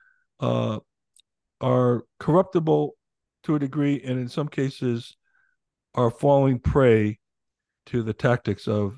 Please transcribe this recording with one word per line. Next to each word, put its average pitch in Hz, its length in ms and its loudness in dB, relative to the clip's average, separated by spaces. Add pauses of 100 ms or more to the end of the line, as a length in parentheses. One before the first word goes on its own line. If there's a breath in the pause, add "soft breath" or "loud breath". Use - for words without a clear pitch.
(380 soft breath)
uh, 117 400 -4 (800)
are 123 440 0 (160)
corruptible 156 720 0 (500)
to 156 120 -2
a - 20 0
degree, 143 460 -2
and 127 140 -4
in 123 100 -6
some 147 200 -6
cases 131 680 -6 (800)
are 120 140 2
falling 139 480 2
prey 110 600 2 (680)
to 120 160 -4
the 110 100 -4
tactics 120 540 -2
of 104 320 -2